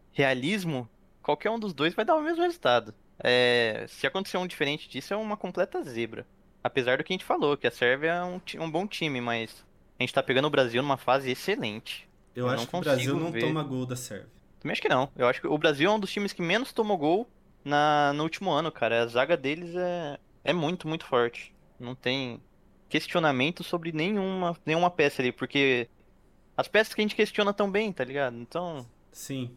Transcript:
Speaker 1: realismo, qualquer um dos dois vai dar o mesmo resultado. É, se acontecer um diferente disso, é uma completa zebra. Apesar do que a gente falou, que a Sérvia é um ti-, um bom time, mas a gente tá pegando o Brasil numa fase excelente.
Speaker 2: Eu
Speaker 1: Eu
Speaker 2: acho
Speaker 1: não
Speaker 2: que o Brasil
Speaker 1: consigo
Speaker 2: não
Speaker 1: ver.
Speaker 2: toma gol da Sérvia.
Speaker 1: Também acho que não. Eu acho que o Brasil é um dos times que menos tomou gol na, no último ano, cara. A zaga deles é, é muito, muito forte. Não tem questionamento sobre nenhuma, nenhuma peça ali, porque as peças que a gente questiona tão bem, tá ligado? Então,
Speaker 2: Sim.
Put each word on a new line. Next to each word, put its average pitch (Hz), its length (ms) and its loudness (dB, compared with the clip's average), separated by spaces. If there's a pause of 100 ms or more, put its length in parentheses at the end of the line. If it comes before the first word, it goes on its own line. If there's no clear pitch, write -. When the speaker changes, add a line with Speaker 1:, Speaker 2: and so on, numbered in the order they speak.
(120)
Speaker 1:
realismo, 139 760 0 (320)
qualquer - 280 -2
um 226 100 -2
dos 208 140 -6
dois 151 200 0
vai 220 120 -2
dar 320 100 4
o 311 60 2
mesmo 330 200 -2
resultado. 330 520 2 (300)
É, 120 640 4
se - 200 -2
acontecer 196 300 -4
um 180 100 -2
diferente 151 420 -4
disso, - 240 -8
é 202 40 -2
uma 214 200 -6
completa 185 460 -4
zebra. 117 420 -6 (380)
Apesar 127 340 2
do 151 60 -2
que 185 100 -6
a - 20 -2
gente 190 100 -8
falou, 147 320 2
que - 100 0
a 117 40 0
Sérvia 139 420 2
é 175 100 -2
um 180 160 -8
ti-, - 200 -12
um 160 100 -6
bom 170 180 -2
time, 147 340 -4
mas 117 420 -4 (360)
a 123 40 -2
gente 127 100 -2
tá 139 100 2
pegando 131 220 2
o 156 60 2
Brasil 127 300 4
numa 139 160 2
fase 131 340 2
excelente. 127 760 -4 (280)
Speaker 2:
Eu 123 100 -2
Speaker 1:
Eu 123 60 0
Speaker 2:
acho 117 120 -2
Speaker 1:
não 120 40 -6
Speaker 2:
que - 80 -6
o 180 60 -2
Brasil 131 320 2
Speaker 1:
consigo 156 120 -2
Speaker 2:
não - 60 -4
Speaker 1:
ver. 117 100 -2
Speaker 2:
toma 156 220 0
gol 127 220 -6
da 123 100 -6
Sérvia. - 320 -12 (320)
Speaker 1:
Também 156 140 -6
acho - 80 -4
que - 80 0
não. 135 260 4
Eu 123 120 4
acho 127 140 2
que 165 60 -4
o 151 100 2
Brasil 151 320 4
é 208 40 4
um 220 60 2
dos 196 120 -4
times 202 220 -2
que - 80 -6
menos 190 320 0
tomou 208 240 0
gol 170 300 2 (360)
na, 147 500 4
no 147 100 -2
último 165 280 -4
ano, 156 200 0
cara. 117 320 2
A 117 40 0
zaga 131 300 2
deles 160 380 -6
é, 175 440 -4 (240)
é 147 100 2
muito, 170 340 -2
muito 156 180 -6
forte. - 480 0 (260)
Não 123 160 -10
tem 127 440 -4 (500)
questionamento 156 720 0
sobre 170 280 -6
nenhuma, 185 640 -2 (100)
nenhuma 170 260 2
peça 143 300 2
ali, 123 100 0
porque 131 560 2 (680)
as - 120 0
peças 214 260 2
que - 80 0
a - 20 2
gente 208 120 -2
questiona 208 380 2
tão 202 180 0
bem, 208 200 0
tá 139 120 -4
ligado? 127 340 -2
Então, 151 480 -8 (260)
Speaker 2:
Sim. 131 460 -8